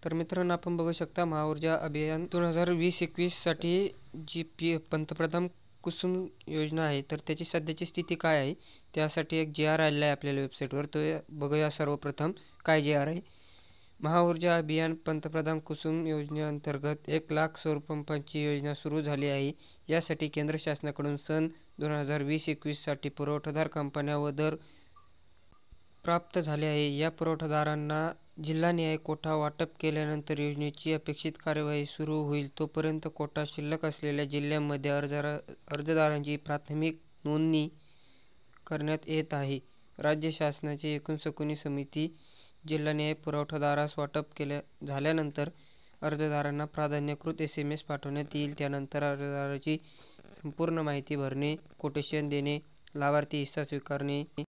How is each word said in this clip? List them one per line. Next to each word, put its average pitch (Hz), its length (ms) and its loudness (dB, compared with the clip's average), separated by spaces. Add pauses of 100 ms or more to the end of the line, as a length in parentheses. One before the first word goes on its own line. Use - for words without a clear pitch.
तर 160 80 -2
मित्रांनो, 175 400 2
आपण 175 240 0
बघू 170 160 2
शकता 170 320 0
महाऊर्जा 156 500 2
अभियान 156 580 0
दोन 175 120 4
हजार 170 260 4
वीस 175 320 2
एकवीससाठी 175 840 0 (280)
जी 165 260 -6
पी-, 165 360 0
पंतप्रधान 160 720 0 (340)
कुसुम 185 440 -2 (220)
योजना 156 340 0
आहे, 143 200 2
तर 156 140 -4
त्याची 156 280 -4
सध्याची 160 420 -2
स्थिती 170 280 -2
काय 160 240 4
आहे, 139 160 2 (400)
त्यासाठी 156 420 0
एक 156 180 0
जीआर 151 260 4
आलेला 147 240 4
आहे 147 80 4
आपल्याला 139 280 0
वेबसाईटवर. 139 460 -2
तो 147 120 -4 (300)
बघूया 151 420 0
सर्वप्रथम 147 600 0 (320)
काय 156 180 6
जीआर 143 240 4
आहे. 170 140 -2 (800)
महाऊर्जा 170 560 4
अभियान 160 380 2
पंतप्रधान 156 640 -2
कुसुम 160 480 -2
योजनेअंतर्गत 151 1040 -2
एक 156 220 0
लाख 156 240 4
सौर 156 200 0
पंपांची 147 680 -4
योजना 147 300 0
सुरू 151 280 -2
झाली 143 240 0
आहे. 139 260 2 (360)
यासाठी 160 400 0
केंद्र 151 320 0
शासनाकडून 147 560 -2
सन 156 320 0 (300)
दोन 151 120 -2
हजार 147 320 0
वीस 151 260 0
एकवीससाठी 147 600 -2
पुरवठादार 151 600 -2
कंपन्या 147 500 -2
व 147 120 0
दर 151 240 0 (1500)
प्राप्त 170 340 2
झाले 151 280 0
आहे. 147 300 2
या 160 140 2
पुरवठादारांना 151 1000 0 (320)
जिल्हानिहाय 160 520 2
कोटा 156 380 -2
वाटप 151 340 0 (120)
केल्यानंतर 151 580 0
योजनेची 147 540 -2
अपेक्षित 156 400 -2 (120)
कार्यवाही 147 420 0
सुरू 156 360 -2
होईल. 143 360 -2
तोपर्यंत 156 560 0
कोटा 151 300 -2
शिल्लक 151 400 -4
असलेल्या 147 400 0
जिल्ह्यांमध्ये 147 680 0
अर्जदार-, 147 600 -2 (200)
अर्जदारांची 147 640 2
प्राथमिक 151 600 -2 (260)
नोंदणी 156 440 2 (960)
करण्यात 151 400 0
येत 156 280 0
आहे. 139 260 0 (380)
राज्य 156 320 2
शासनाची 147 580 -2
एकूण 151 280 -2
सकुनी 151 400 -2
समिती 151 600 -4 (520)
जिल्हा 151 240 0
न्याय 151 200 0
पुरवठादारास 147 840 0
वाटप 147 260 -2 (120)
केल्या, 143 240 -2 (260)
झाल्यानंतर 147 600 0 (540)
अर्जदारांना 147 640 0
प्राधान्यकृत 147 760 -2
एसएमएस 151 420 -2
पाठवण्यात 143 540 -4
येईल. 147 220 -2
त्यानंतर 139 440 -2
अर्जदाराची 143 760 -2 (640)
संपूर्ण 165 360 0
माहिती 147 380 -2
भरणे, 143 400 0 (220)
कोटेशन 147 500 -2
देणे, 143 300 0 (360)
लाभार्थी 147 440 2
हिस्सा 143 260 -2
स्वीकारणे 143 600 -2 (260)